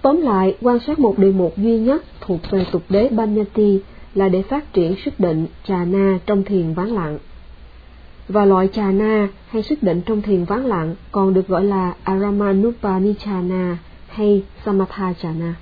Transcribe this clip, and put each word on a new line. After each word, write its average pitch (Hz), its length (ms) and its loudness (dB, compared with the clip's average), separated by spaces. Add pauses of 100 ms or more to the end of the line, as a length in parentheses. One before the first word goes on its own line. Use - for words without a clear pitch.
Tóm 294 180 4
lại, 196 400 2
quan 240 200 2
sát 302 180 -4
một 202 200 2
đề 196 140 6
mục 180 240 0
duy 226 220 2
nhất 262 260 0 (160)
thuộc 175 200 -4 (100)
về 190 220 0
tục 175 160 -2
đế 208 200 2
Banyati 208 720 2 (340)
là 196 140 2
để 185 140 2
phát 294 300 -6
triển 180 220 2 (100)
sức 277 160 -6
định 165 260 0 (220)
trà 180 160 -2
na 190 420 2
trong 202 160 2
thiền 180 320 -2
vắng 196 200 -4
lặng. 151 240 -4 (1080)
Và 202 160 2
loại 190 280 6
trà 202 200 0
na 214 360 2 (200)
hay 220 140 -2
sức 302 200 -2
định 180 240 2
trong 214 160 -2
thiền 196 220 0
vắng 220 220 -4
lặng 170 280 -2 (180)
còn 190 220 2
được 190 140 2
gọi 185 160 2
là 185 380 0
Aramanupanichana 196 1800 0 (300)
hay 208 340 2 (220)
Samatha 196 480 -2
trà 170 260 -8
na. 170 240 -4